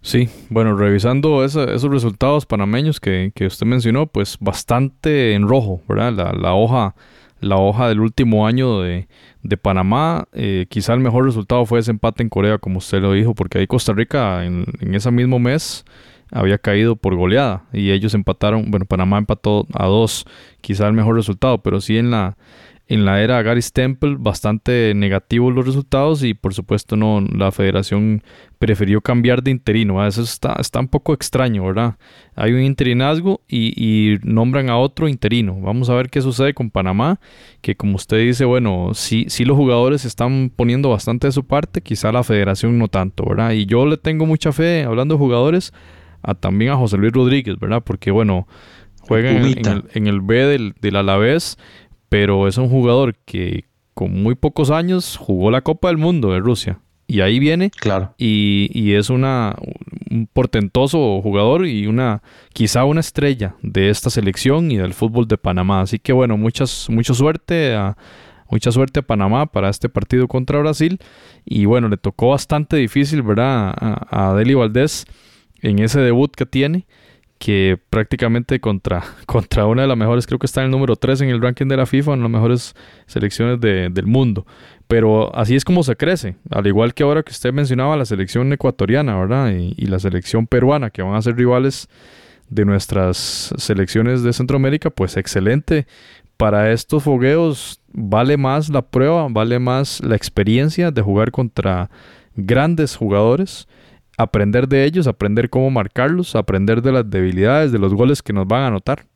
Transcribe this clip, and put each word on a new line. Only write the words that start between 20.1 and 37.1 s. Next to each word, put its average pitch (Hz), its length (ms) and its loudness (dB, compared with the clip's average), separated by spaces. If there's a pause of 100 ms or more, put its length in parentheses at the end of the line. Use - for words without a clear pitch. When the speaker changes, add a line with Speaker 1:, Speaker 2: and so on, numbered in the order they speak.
Speaker 1:
quizá 104 280 -2
el 107 60 2
mejor 113 200 2
resultado, 113 480 0
pero 98 180 0
sí 110 180 0
en 120 120 0
la, 101 280 -2 (500)
en 107 160 2
la 98 180 2
era 120 200 0
Gary 117 200 0
Stempel, 135 540 -2
bastante 110 800 0
negativos 104 600 0
los 127 120 0
resultados 139 580 0
y 117 100 0
por 95 200 -6
supuesto 104 420 -4
no, 107 240 2
la 98 320 0
federación 101 680 0 (360)
prefirió 104 440 2
cambiar 123 400 2
de 135 80 0
interino, 110 460 0
¿verdad? 101 120 2
Eso 104 140 -2
está, - 360 -6
está - 220 -4
un 131 80 -2
poco - 240 -2
extraño, 123 540 -2
¿verdad? 110 320 -2 (360)
Hay 107 180 0
un 127 100 2
interinazgo 135 840 0
y, 117 300 -2
y 107 460 2
nombran 127 480 0
a 120 80 2
otro 143 300 0
interino. 107 520 -2
Vamos 117 300 -2
a 123 40 2
ver 127 140 0
qué 135 140 -2
sucede 135 320 0
con 117 160 -6
Panamá, 104 500 0 (400)